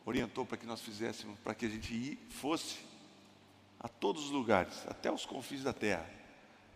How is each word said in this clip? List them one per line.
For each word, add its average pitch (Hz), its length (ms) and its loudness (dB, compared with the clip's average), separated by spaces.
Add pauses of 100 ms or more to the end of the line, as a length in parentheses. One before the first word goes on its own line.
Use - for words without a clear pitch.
orientou 123 400 2
pra 110 120 -4
que 113 80 -8
nós 113 160 -4
fizéssemos, 110 580 -4
pra 107 140 -2
que - 120 -2
a 110 40 4
gente 110 240 -4
i-, 131 240 -2 (120)
fosse - 500 -2 (1000)
a - 80 -6
todos 165 380 0
os 143 60 -4
lugares, 110 560 6
até - 240 -2
os - 140 -2
confins 135 380 -6
da 131 100 2
terra, 87 360 2 (680)